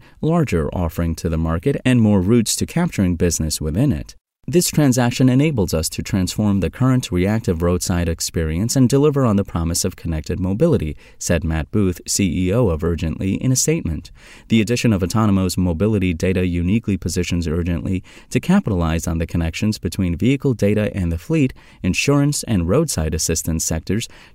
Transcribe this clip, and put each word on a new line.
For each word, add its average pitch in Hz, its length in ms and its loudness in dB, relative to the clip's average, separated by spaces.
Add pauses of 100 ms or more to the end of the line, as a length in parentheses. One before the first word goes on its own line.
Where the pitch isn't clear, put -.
(220)
larger 151 520 0
offering 85 420 -2
to - 120 -6
the 80 100 -2
market 82 460 -2
and 127 160 2
more 104 220 4
routes 107 340 2
to 95 100 -2
capturing 98 520 0
business 82 420 -2
within 87 320 0
it. - 240 -6 (300)
"This 170 240 2
transaction 127 600 4
enables 127 440 2
us 80 140 0
to - 160 -8
transform 98 560 0
the 82 100 0
current 127 440 0
reactive 92 480 0
roadside 87 480 0
experience 82 680 -4
and 127 140 4
deliver 139 340 2
on 107 140 2
the 98 80 0
promise 85 400 -4
of 92 100 -2
connected 82 420 -6
mobility," 90 600 0 (200)
said 85 280 -2
Matt 80 260 -2
Booth, 98 340 0
C 92 420 0
E 92 60 0
O 120 140 2
of 80 160 -2
Urgently, 85 520 -2
in 131 180 0
a - 20 2
statement. - 560 -2 (380)
The 113 100 6
addition 113 320 2
of 95 100 2
Autonomo's 98 560 2
mobility 92 560 0
data 90 320 0
uniquely 90 520 0
positions 87 500 -2
Urgently 85 560 -2 (280)
to 127 100 0
capitalize 87 680 0
on 82 100 -2
the 82 80 -2
connections 82 520 -2
between 87 400 -2
vehicle 135 360 2
data 104 400 0
and 87 160 -2
the 82 80 -2
fleet, 160 360 0 (280)
insurance, 143 640 0
and 87 240 0
roadside 90 460 0
assistance 82 500 -2
sectors 87 460 -4 (260)